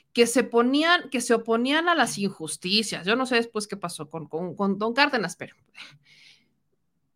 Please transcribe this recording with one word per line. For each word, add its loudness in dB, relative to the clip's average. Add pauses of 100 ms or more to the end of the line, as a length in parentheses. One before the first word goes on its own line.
(140)
que 4
se 2
ponían, 2
que -2
se 2
oponían 0
a 4
las 0
injusticias. -4
Yo 2
no 0
sé -2
después -2
qué -10
pasó -10
con, -10
con, -6
con 0
don -2
Cárdenas, 0
pero -14 (1600)